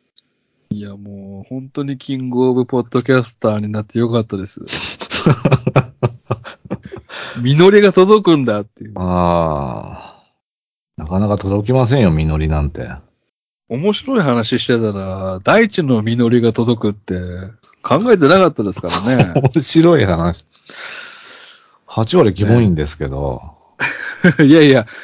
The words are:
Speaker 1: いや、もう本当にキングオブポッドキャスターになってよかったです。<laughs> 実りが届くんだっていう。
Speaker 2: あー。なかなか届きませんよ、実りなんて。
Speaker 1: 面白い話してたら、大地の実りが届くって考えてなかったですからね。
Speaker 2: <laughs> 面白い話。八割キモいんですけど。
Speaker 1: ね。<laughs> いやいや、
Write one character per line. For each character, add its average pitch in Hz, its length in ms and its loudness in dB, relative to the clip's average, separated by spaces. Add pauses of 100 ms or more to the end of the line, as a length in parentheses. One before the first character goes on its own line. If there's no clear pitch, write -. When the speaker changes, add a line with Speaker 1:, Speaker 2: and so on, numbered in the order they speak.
(720)
Speaker 1:
い 104 120 -8
や、 101 140 -14
も 98 500 -16
う - 20 -20
本 131 220 -12
当 143 140 -8
に 139 120 -8
キ 135 200 -8
ン 131 120 -8
グ 123 200 0
オ 127 60 2
ブ 127 120 0
ポ 123 140 -2
ッ 120 80 -6
ド 123 140 0
キ 135 100 2
ャ 127 100 4
ス - 120 -14
タ 110 160 -2
ー 107 100 0
に 104 100 -6
な 107 120 -4
っ - 20 -20
て 113 160 -6
よ 117 100 0
か 117 100 0
っ 107 40 -2
た 104 120 -8
で 92 100 -8
す。 - 180 -14
<laughs> - 60 -12 (2750)
実 147 300 6
り 208 100 8
が 202 120 6
届 190 400 6
く 156 40 6
ん 135 80 0
だ 104 160 -2
っ 101 40 -8
て - 200 -20
い 107 40 -16
う。 107 80 -18
Speaker 2:
あ 85 1300 -2 (760)
ー。 - 20 -14
な 78 60 -10
か 90 140 -4
な 104 80 0
か 101 100 -2
届 104 300 -2
き 123 40 0
ま 131 140 2
せ 135 120 0
ん 120 40 2
よ、 92 80 4
実 78 280 0
り 78 100 -2
な 78 120 -2
ん 73 100 -2
て。 62 200 -12 (800)
Speaker 1:
面 170 240 -2
白 262 240 -4
い - 20 2
話 120 380 -2
し - 80 -8
て 120 120 0
た 110 140 -2
ら、 95 500 -8
大 208 280 2
地 180 120 -4
の 123 200 0
実 117 260 0
り 120 140 4
が 113 100 2
届 117 300 -2
く 107 80 0
っ 101 40 -4
て 95 240 -8 (640)
考 147 180 0 (120)
え 196 60 6
て 139 100 4
な 170 60 6
か 185 140 4
っ - 40 -2
た 117 100 -4
で 95 100 -4
す - 100 -10
か 90 60 -6
ら 104 280 0
ね。 - 200 2
Speaker 2:
<laughs> 131 40 0
面 139 220 0
白 165 360 4
い 110 60 2
話。 85 420 -2 (1400)
八 113 300 -2
割 110 180 4
キ 98 100 -4
モ 117 160 4
い 107 80 4
ん 87 60 2
で 76 100 -2
す - 140 -6
け 71 100 -6
ど。 67 320 -6 (960)
Speaker 1:
ね。 160 60 6
<laughs> - 0 -
い 139 80 8
や 160 100 8
い 147 80 8
や、 123 160 4 (180)